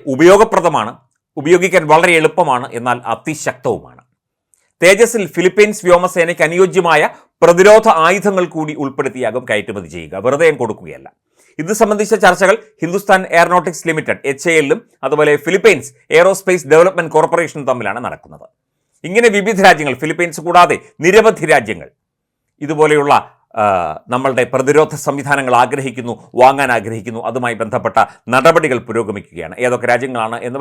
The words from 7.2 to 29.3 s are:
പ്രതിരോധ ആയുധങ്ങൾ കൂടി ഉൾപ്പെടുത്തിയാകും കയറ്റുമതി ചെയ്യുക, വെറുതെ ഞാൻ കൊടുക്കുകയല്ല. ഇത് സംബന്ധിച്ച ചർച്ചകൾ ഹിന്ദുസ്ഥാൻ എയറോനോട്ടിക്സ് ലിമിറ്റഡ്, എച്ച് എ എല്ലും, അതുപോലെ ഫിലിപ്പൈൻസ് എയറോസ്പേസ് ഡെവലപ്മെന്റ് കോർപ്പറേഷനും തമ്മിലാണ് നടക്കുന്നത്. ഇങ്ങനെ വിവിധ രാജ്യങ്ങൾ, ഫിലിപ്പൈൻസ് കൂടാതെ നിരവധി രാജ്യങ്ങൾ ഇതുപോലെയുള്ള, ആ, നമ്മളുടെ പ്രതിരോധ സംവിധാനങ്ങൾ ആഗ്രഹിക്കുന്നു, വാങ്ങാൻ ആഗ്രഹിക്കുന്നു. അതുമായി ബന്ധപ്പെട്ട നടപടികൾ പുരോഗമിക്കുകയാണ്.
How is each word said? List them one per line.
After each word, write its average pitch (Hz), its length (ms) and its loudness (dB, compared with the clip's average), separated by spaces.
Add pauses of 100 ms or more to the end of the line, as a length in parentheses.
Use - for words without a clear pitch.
പ്രതിരോധ 202 440 6 (180)
ആയുധങ്ങൾ 185 480 0
കൂടി 156 200 -6 (100)
ഉൾപ്പെടുത്തിയാകും 127 680 -6
കയറ്റുമതി 101 440 -6
ചെയ്യുക, 82 220 -14 (100)
വെറുതെ 143 240 0
ഞാൻ 147 120 2
കൊടുക്കുകയല്ല. 80 460 -10 (540)
ഇത് 160 180 -8
സംബന്ധിച്ച 214 340 -2 (100)
ചർച്ചകൾ 190 320 2 (260)
ഹിന്ദുസ്ഥാൻ 190 400 -2 (160)
എയറോനോട്ടിക്സ് 170 520 0
ലിമിറ്റഡ്, 143 320 -6 (100)
എച്ച് 139 200 -8
എ - 100 2
എല്ലും, 147 180 -2 (260)
അതുപോലെ 147 260 0 (140)
ഫിലിപ്പൈൻസ് 175 440 0 (280)
എയറോസ്പേസ് 180 540 0
ഡെവലപ്മെന്റ് 170 440 2
കോർപ്പറേഷനും 156 540 -2
തമ്മിലാണ് 117 360 -6
നടക്കുന്നത്. 76 420 -14 (640)
ഇങ്ങനെ 233 280 2
വിവിധ 202 200 -2 (100)
രാജ്യങ്ങൾ, 147 260 2 (100)
ഫിലിപ്പൈൻസ് 160 440 -6
കൂടാതെ 175 300 4 (280)
നിരവധി 208 480 4
രാജ്യങ്ങൾ 101 340 -4 (800)
ഇതുപോലെയുള്ള, 151 480 2 (480)
ആ, - 20 2 (500)
നമ്മളുടെ 127 300 -2 (100)
പ്രതിരോധ 147 420 0 (120)
സംവിധാനങ്ങൾ 139 560 -2
ആഗ്രഹിക്കുന്നു, 123 520 -6 (260)
വാങ്ങാൻ 135 360 4
ആഗ്രഹിക്കുന്നു. 113 520 -8
അതുമായി 120 320 -4
ബന്ധപ്പെട്ട 113 360 -4 (380)
നടപടികൾ 151 440 2 (100)
പുരോഗമിക്കുകയാണ്. 98 640 -8 (100)